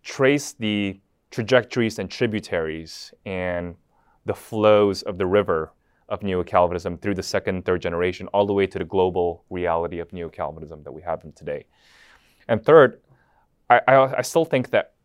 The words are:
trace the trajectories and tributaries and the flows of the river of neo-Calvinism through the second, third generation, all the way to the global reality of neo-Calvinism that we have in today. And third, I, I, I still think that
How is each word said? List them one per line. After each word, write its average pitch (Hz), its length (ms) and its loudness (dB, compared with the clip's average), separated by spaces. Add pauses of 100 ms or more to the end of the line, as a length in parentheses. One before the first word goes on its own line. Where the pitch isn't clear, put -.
trace 139 520 0
the 104 440 -2 (320)
trajectories 117 680 0
and 95 120 -8
tributaries 82 1000 -6 (140)
and 90 500 -6 (480)
the 110 80 -4
flows 104 720 4
of 92 160 -8
the 95 80 0
river 90 480 0 (340)
of 101 140 -8
neo-Calvinism 90 760 0
through 101 180 -4
the 92 80 -6
second, 95 440 -4
third 90 160 -2
generation, 90 460 -4
all 101 180 0
the 101 80 -2
way 98 120 2
to 95 120 -10
the 90 80 -6
global 90 640 -2
reality 85 480 -4
of 85 120 -12
neo-Calvinism 80 720 -12
that 71 100 -16
we 78 100 -18
have 82 220 -6
in 73 80 -18
today. 73 340 -12 (840)
And 110 160 -2
third, 147 380 6 (640)
I, 120 180 6
I, 135 320 4
I 131 40 -4
still 165 240 0
think 131 240 -2
that - 240 0 (100)